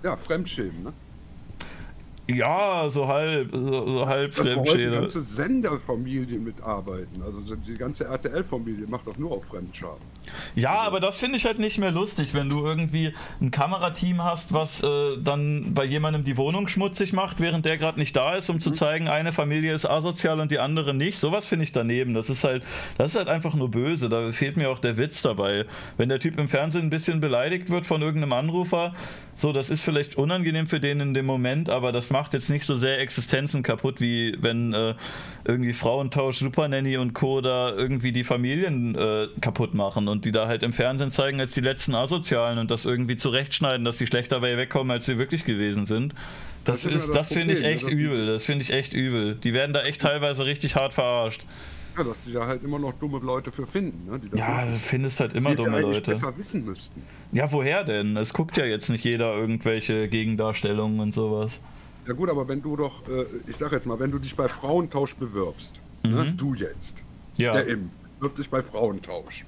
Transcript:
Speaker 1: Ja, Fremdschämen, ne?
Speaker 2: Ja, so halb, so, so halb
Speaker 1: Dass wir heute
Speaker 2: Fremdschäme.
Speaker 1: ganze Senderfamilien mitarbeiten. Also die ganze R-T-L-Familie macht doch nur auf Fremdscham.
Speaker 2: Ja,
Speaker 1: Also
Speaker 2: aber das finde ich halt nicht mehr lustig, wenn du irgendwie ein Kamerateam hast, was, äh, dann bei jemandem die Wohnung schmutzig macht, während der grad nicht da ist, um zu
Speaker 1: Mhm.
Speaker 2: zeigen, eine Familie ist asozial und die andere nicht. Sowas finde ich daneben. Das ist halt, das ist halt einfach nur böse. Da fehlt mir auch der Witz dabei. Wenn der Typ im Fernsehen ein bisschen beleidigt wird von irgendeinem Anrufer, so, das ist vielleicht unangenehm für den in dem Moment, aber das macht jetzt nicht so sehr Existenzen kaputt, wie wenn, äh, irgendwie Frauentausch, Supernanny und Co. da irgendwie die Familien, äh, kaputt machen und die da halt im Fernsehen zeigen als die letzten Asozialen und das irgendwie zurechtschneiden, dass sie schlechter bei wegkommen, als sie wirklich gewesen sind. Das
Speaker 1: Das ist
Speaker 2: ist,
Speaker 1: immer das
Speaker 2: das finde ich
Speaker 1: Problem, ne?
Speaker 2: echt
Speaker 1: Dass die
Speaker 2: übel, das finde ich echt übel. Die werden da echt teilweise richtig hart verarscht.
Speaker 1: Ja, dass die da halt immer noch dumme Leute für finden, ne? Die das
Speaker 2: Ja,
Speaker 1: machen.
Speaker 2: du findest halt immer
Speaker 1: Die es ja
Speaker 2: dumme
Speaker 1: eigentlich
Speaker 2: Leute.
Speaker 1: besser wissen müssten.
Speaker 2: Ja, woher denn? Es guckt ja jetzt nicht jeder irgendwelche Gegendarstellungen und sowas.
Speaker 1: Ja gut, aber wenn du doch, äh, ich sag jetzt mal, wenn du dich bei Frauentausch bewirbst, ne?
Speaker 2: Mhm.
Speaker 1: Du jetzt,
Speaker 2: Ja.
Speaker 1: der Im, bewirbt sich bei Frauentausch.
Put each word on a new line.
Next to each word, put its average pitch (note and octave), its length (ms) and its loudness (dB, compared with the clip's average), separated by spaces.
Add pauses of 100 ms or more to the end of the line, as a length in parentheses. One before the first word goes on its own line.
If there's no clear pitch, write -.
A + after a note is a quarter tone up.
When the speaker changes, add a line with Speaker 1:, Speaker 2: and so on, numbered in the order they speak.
Speaker 1:
Ja, F3 120 0
Fremdschämen, A2+ 680 -4
ne? A2+ 100 -8 (1400)
Speaker 2:
Ja, D#3+ 600 2
so C3+ 180 0
halb, C#3+ 460 2
so, B2+ 340 0
so - 180 2
halb C#3 300 0
Speaker 1:
Dass D3 120 2
wir B2+ 100 2
heute C3+ 80 2
Speaker 2:
Fremdschäme. B2 340 4
Speaker 1:
ganze - 220 -2
Senderfamilien B2+ 1200 -2
mitarbeiten. F#2+ 800 -6
Also G2+ 160 -8 (160)
die A2+ 200 -8
ganze B2 280 -6
R-T-L-Familie B2+ 840 -4
macht A2+ 220 -6
doch G#2 100 -10
nur D#3 140 -4
auf G2+ 140 -6
Fremdscham. F2+ 500 -10 (600)
Speaker 2:
Ja, B2+ 160 2
Speaker 1:
Also G#3+ 160 2
Speaker 2:
aber F#3+ 120 0
das F#3+ 220 0
finde B3+ 160 0
ich A3 80 0
halt A3+ 120 2
nicht G#3+ 200 0
mehr F#3+ 140 2
lustig, E3 420 0
wenn C#3 160 0
du D3 160 0
irgendwie D#3 480 0 (260)
ein C3 120 2
Kamerateam F3 720 0
hast, E3+ 280 0
was, D#3 300 0
äh, C#3+ 400 2
dann D3 500 0
bei C#3 120 2
jemandem D3+ 400 0
die C3+ 100 2
Wohnung D#3+ 320 2
schmutzig F#3+ 460 0
macht, F#3+ 260 0
während E3 260 2
der D#3+ 120 2
grad D#3 180 0
nicht D3 180 0
da C#3+ 220 4
ist, F#3+ 140 -2
um E3 100 2
zu - 120 2
Speaker 1:
Mhm. - 20 2
Speaker 2:
zeigen, D#3+ 340 2
eine D#3+ 240 2
Familie D#3 420 2
ist D#3 160 0
asozial D#3+ 520 2
und D3 100 0
die D3 80 2
andere C#3+ 340 2
nicht. D3+ 260 0
Sowas F#3 280 2
finde D#3+ 160 2
ich D3+ 80 -2
daneben. B2 420 2
Das A2 160 0
ist B2+ 140 0
halt, B2+ 200 2 (340)
das D3+ 140 4
ist F#3+ 60 0
halt F#3+ 120 0
einfach D#3+ 260 2
nur B2+ 160 2
böse. B2+ 380 2
Da A#2 240 2
fehlt C#3 240 0
mir D3 120 2
auch B2+ 100 -2
der A#2+ 180 2
Witz D3 240 0
dabei. G2+ 420 4 (320)
Wenn A#2+ 140 2
der C3+ 100 2
Typ D#3+ 180 0
im D3 120 0
Fernsehen D#3 380 2
ein - 20 2
bisschen D#3+ 320 0
beleidigt D#3 480 2
wird F3 160 2
von D#3 160 2
irgendeinem D3+ 320 2
Anrufer, E3+ 580 2 (420)
so, D3 200 2
das C3+ 160 0
ist D#3 140 0
vielleicht D3 340 0
unangenehm D#3+ 480 2
für D#3 140 0
den C#3+ 200 0
in C#3 140 0
dem C3+ 140 2
Moment, C3+ 420 2
aber B2 220 2
das A#2+ 180 -2
macht C#3 240 2
jetzt C3+ 160 -2
nicht C#3+ 160 2
so C#3+ 100 2
sehr C3 240 2
Existenzen C3+ 640 0
kaputt, B2+ 400 0
wie A#2 400 2
wenn, A#2 320 2
äh, A2+ 220 2 (500)
irgendwie A#2+ 280 2
Frauentausch, C3 680 2
Supernanny C3+ 580 2
und B2 160 0
Co. C3+ 280 2
da B2+ 300 2
irgendwie B2+ 400 0
die A#2+ 120 2
Familien, B2+ 720 2
äh, G#2+ 320 2 (120)
kaputt A#2 360 0
machen G#2 320 2
und G#2 180 0
die A2+ 60 2
da A2 160 2
halt A#2 160 0
im A#2 100 0
Fernsehen C3+ 380 2
zeigen C#3 280 2
als C3 120 -2
die C3+ 100 0
letzten C3 320 0
Asozialen B2 640 2
und A2+ 140 0
das A2+ 140 0
irgendwie B2 300 2
zurechtschneiden, C3 680 0
dass A#2 140 0
sie A#2+ 80 2
schlechter B2 320 2
bei A#2+ 180 2
wegkommen, C3 320 0
als A#2+ 160 -2
sie B2 140 2
wirklich D3 260 -2
gewesen G#2 400 2
sind. A#2 300 0 (500)
Das D#3+ 180 0
Speaker 1:
Das - 20 0
ist E3 100 0
Speaker 2:
ist, D3 100 2
Speaker 1:
immer D3+ 80 0
das D3+ 160 2
Speaker 2:
das D#3 80 2
finde E3+ 160 2
ich E3+ 60 2
Speaker 1:
Problem, D3 100 2
ne? D3+ 60 2
Speaker 2:
echt B2 80 -4
Speaker 1:
Dass C3+ 80 -2
die D3 100 2
Speaker 2:
übel, C3+ 240 2
das A2 200 0
finde C#3+ 180 0
ich B2+ 100 -2
echt C3+ 200 -2
übel. A#2 420 0
Die A#2 180 0
werden C#3 200 2
da C#3 100 2
echt D3 180 -2
teilweise C#3+ 460 2
richtig C#3 280 -2
hart C3+ 180 2
verarscht. A#2+ 500 0 (520)
Speaker 1:
Ja, E3+ 80 0
dass A#2 220 -4
die B2+ 80 -10
da A#2 120 -2
halt B2 180 -2
immer C#3+ 140 -4
noch C#3+ 160 -2
dumme C#3+ 260 -4
Leute B2+ 320 -2
für C3+ 140 -6
finden, G2 460 -4
ne? B2+ 80 -6
Die A2 100 -12
das G#2 100 0
Speaker 2:
Ja, A2 80 0
Speaker 1:
machen. A#2+ 260 0
Speaker 2:
du A2+ 60 -2
findest C3 400 -2
halt A#2+ 140 2
immer C3 160 2
Speaker 1:
Die C#3+ 60 4
es B2 40 -2
ja A#2 60 2
Speaker 2:
dumme A2 120 2
Speaker 1:
eigentlich - 200 4
Speaker 2:
Leute. G#3 140 0
Speaker 1:
besser B2+ 260 -2
wissen E3+ 280 -6
müssten. - 360 -10 (300)
Speaker 2:
Ja, C3+ 200 2
woher D3+ 320 2
denn? G#2+ 340 0
Es G#2+ 160 -2
guckt E3 240 -2
ja D3 80 2
jetzt G#2+ 240 0
nicht A#2 140 0
jeder A#2 320 2
irgendwelche A2 720 0
Gegendarstellungen G#2+ 920 0
und G#2+ 120 0
sowas. G#2+ 480 0 (480)
Speaker 1:
Ja B2 60 -2
gut, F3 160 -2
aber C#3+ 180 0
wenn C#3 140 -4
du D3 160 -4
doch, D3 320 -2
äh, B2+ 160 -2 (220)
ich - 100 -10
sag D3+ 140 -2
jetzt C3+ 160 0
mal, A2+ 120 -2
wenn C3+ 120 2
du C#3 80 0
dich C3+ 160 -8
bei C3 120 2
Frauentausch C#3+ 680 0
bewirbst, G2+ 580 -4 (300)
ne? A#2 220 0
Speaker 2:
Mhm. E3+ 120 -2
Speaker 1:
Du C#3 160 -2
jetzt, - 440 -8 (400)
Speaker 2:
Ja. A#2+ 160 2
Speaker 1:
der G#2 140 2
Im, G#2 220 -4 (300)
bewirbt C#3 180 -4
sich C#3 120 -8
bei C3 120 0
Frauentausch. G2 880 -4